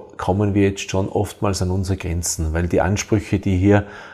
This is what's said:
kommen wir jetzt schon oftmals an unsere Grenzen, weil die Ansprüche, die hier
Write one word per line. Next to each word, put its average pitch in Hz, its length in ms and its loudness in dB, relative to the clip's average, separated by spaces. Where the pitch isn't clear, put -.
kommen 98 380 0
wir 101 80 6
jetzt 98 260 0
schon 98 180 0
oftmals 98 540 -2
an 90 100 0
unsere 95 240 -2
Grenzen, 85 560 -4
weil 85 160 0
die - 140 2
Ansprüche, 98 580 0
die 98 160 0
hier 101 300 4